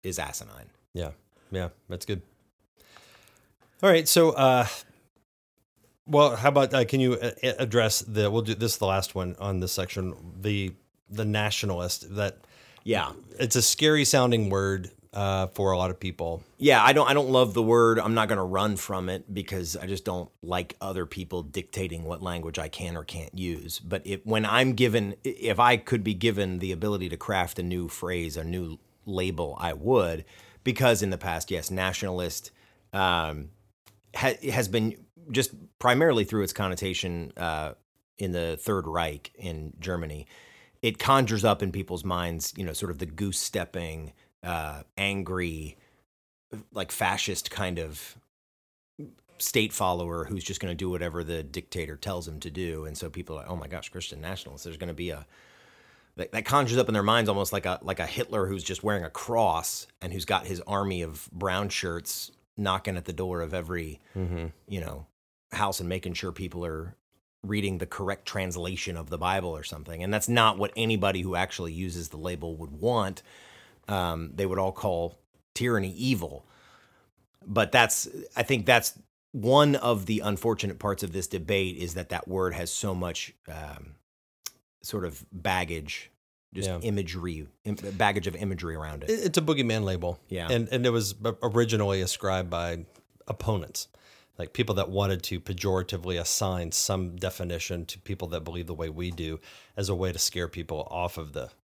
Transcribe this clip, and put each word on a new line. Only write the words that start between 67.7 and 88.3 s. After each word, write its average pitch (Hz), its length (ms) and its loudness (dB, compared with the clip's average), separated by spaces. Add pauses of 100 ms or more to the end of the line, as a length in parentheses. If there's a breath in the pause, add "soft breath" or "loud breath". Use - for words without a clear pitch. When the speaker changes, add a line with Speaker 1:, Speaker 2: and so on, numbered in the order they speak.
Speaker 1:
the 87 80 -4
correct 98 400 -6
translation 90 680 -6
of 80 140 -10
the 85 80 -6
Bible 90 320 0
or 78 140 -8
something. 82 400 -10
And 98 100 0
that's 107 140 0
not 113 280 6
what 98 200 -2
anybody 101 460 2
who 90 120 -2
actually 87 380 -2
uses 85 360 -6
the - 80 -14
label 82 400 -6
would 73 240 -12
want. 104 420 0 (640 loud breath)
Um, 85 460 -2
they 95 120 0
would 92 120 0
all 95 140 0
call 85 460 -4 (360)
tyranny 110 380 0
evil. 85 540 -2 (1000 soft breath)
But 101 280 0
that's, 120 360 4 (280)
I 117 80 2
think 120 200 0
that's 120 340 6 (340)
one 139 420 6
of 110 320 2
the 107 140 0
unfortunate 101 580 -2
parts 101 240 -2
of 92 100 -6
this 92 140 -4
debate, 92 500 0
is 82 180 -6
that 90 160 -8
that 87 180 -6
word 92 260 0
has 87 180 -6
so 98 220 -4
much, 87 400 -6 (140)
um, 73 480 -14 (840)
sort 98 220 -6
of 80 280 -10
baggage, 85 800 -4 (440)
just 95 140 -2
Speaker 2:
Yeah. 90 120 -2
Speaker 1:
imagery, 87 680 -4 (160)
im-, 104 120 -4 (160)
baggage 101 340 2
of 85 100 -4